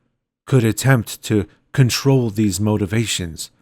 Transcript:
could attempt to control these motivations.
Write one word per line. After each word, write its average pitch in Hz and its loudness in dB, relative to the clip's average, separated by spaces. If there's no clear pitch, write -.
could 131 4
attempt 113 0
to 104 0
control 131 2
these 101 -2
motivations. 101 -4